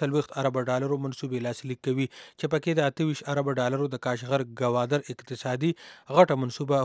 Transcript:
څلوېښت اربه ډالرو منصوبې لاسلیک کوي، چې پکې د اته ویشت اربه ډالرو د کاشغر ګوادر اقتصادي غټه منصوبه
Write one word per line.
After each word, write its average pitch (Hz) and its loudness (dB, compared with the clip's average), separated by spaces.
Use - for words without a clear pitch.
څلوېښت 143 0
اربه 131 0
ډالرو 135 0
منصوبې 127 -4
لاسلیک 123 -6
کوي، 131 0
چې - -10
پکې 156 0
د 143 2
اته 156 0
ویشت 143 -6
اربه 139 0
ډالرو 135 0
د 123 -10
کاشغر 123 0
ګوادر 123 2
اقتصادي 131 -2
غټه 156 8
منصوبه 135 0